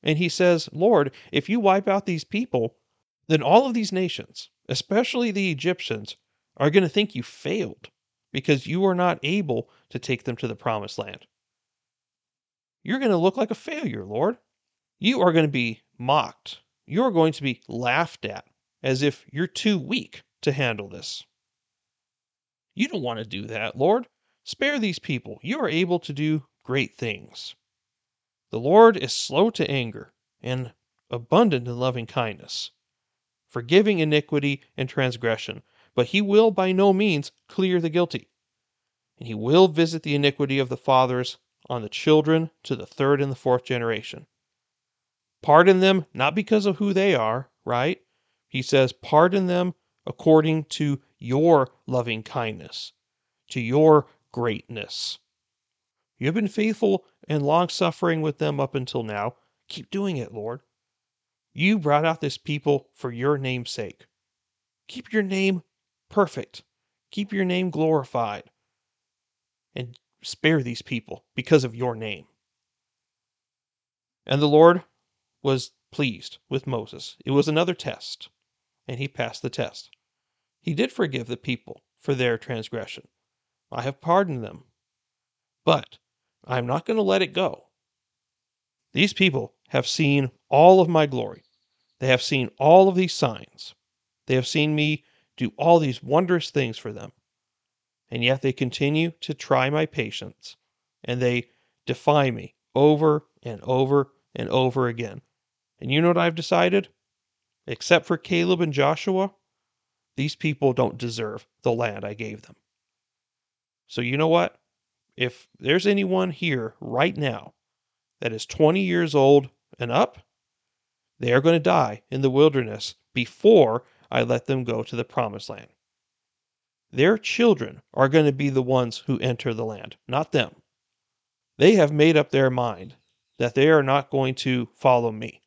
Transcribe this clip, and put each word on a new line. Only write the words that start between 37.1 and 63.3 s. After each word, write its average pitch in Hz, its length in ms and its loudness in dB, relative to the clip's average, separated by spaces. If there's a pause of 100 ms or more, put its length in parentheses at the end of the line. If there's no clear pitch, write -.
clear 185 340 0
the 165 80 -2
guilty. 165 400 -2 (880)
And 120 100 -16
he 113 60 -10
will 135 340 4
visit 160 360 -2
the 147 120 -2
iniquity 139 420 0
of 131 120 -2
the 123 80 -6
fathers 127 600 0 (320)
on 123 120 -6
the 104 80 -10
children 156 600 2 (140)
to 135 120 -4
the - 120 -14
third 139 340 0
and 139 100 -4
the 127 40 -6
fourth 127 300 0
generation. 117 600 -6 (1160)
Pardon 175 380 8
them, 190 340 4
not 139 200 -2
because 208 320 0
of 185 120 -2
who 202 160 -2
they 190 200 2
are, 120 380 -2 (140)
right? 127 360 -2 (460)
He 131 140 -6
says, 131 320 2
"Pardon 180 520 2
them 180 300 -2 (320)
according 156 580 2
to 143 340 -4 (200)
your 139 520 2 (140)
loving 117 380 -4
kindness, 110 680 -10 (560)
to 131 120 -6
your 147 460 6 (240)
greatness." - 880 -8 (960)
You 127 80 -8
have 151 80 -2
been 214 140 -2
faithful 208 580 0 (220)
and 151 180 -2
long-suffering 165 760 0
with 151 180 -4
them 147 200 -2
up 135 140 -2
until 127 300 -4
now. 107 340 -6 (300)
Keep - 240 -16
doing 196 260 -4
it, 117 160 -10
Lord. 113 280 -10 (920)
You 190 240 0
brought 147 280 2
out 160 140 0
this 143 180 -6
people 147 560 -2
for - 180 -10
your 135 260 0